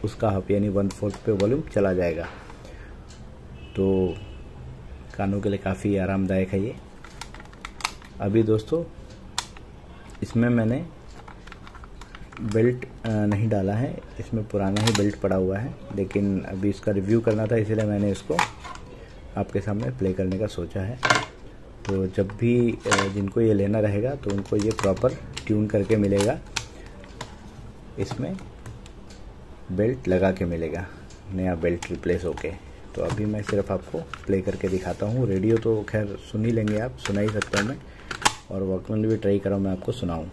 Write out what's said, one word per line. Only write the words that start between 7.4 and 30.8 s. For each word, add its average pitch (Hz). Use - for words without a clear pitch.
अभी 101
दोस्तों, 110
इसमें 117
मैंने 120
belt, 113
अ, -
नहीं 107
डाला 101
है, 120
इसमें 107
पुराना 98
ही 113
belt 101
पड़ा 95
हुआ 95
है, 123
लेकिन 98
अभी 98
इसका 104
review 101
करना 110
था 117
इसीलिए 107
मैंने 104
इसको 147
आपके 101
सामने 107
प्ले 92
करने 92
का 104
सोचा 87
है। 110
तो 95
जब 92
भी, 117
अ, 101
जिनको 98
ये 110
लेना 101
रहेगा 107
तो 123
उनको 101
ये 107
proper 98
tune 107
करके 104
मिलेगा, 101
इसमें 165
बेल्ट 110
लगा 92
के 95
मिलेगा, 82